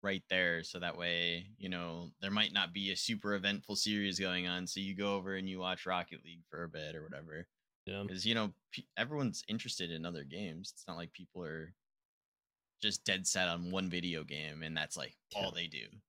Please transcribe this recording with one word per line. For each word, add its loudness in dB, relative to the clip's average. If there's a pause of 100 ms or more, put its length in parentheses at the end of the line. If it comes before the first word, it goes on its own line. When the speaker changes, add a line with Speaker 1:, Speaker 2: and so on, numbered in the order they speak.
Speaker 1:
right 2
there. 6
So -6
that -2
way, 2
you -6
know, -4
there 0
might 4
not 4
be 0
a 2
super 0
eventful 0
series 2
going 2
on. 0
So -4
you -2
go 2
over 0
and -2
you -4
watch -2
Rocket 0
League -14
for -4
a -4
bit -6
or -6
whatever. -8 (380)
Speaker 2:
Yeah. -2
Speaker 1:
'Cause, -2
you 6
know, 2 (180)
pe-, -8 (100)
everyone's 2
interested -2
in -2
other -4
games. -6
It's -16
not -6
like -8
people -10
are -6 (1080)
just 0
dead 4
set 4
on 2
one 2
video 0
game -6
and -4
that's, -2
like, -6 (200)
all 2
Speaker 2:
Yeah. 0
Speaker 1:
they -2
do. -6 (220)